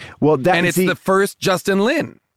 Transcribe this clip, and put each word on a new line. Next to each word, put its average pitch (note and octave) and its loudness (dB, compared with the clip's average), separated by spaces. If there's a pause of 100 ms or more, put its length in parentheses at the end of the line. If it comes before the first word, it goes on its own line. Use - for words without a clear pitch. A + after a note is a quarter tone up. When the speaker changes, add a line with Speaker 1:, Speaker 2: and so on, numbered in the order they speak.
(200)
Speaker 1:
Well, D3+ 2
that, F3 2
Speaker 2:
And F3 2
it's E3+ 0
Speaker 1:
see, F3+ 2
Speaker 2:
the F3+ 0
first F#3+ 0
Justin F#3+ 0
Lin. B3+ -2 (180)